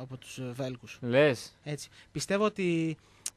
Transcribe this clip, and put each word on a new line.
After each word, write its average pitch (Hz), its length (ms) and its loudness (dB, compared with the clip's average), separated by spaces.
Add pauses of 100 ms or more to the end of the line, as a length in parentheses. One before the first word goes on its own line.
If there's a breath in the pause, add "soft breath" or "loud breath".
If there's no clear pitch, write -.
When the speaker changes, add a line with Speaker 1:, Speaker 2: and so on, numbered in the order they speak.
Speaker 1:
από 131 160 -14
τους, - 220 -16
ε, 127 140 -6
Βέλγους. 127 480 -10
Speaker 2:
Λες; 131 520 4 (100)
Speaker 1:
Έτσι. 147 260 -10 (240 soft breath)
Πιστεύω 196 320 -2
ότι 170 520 0 (400 loud breath)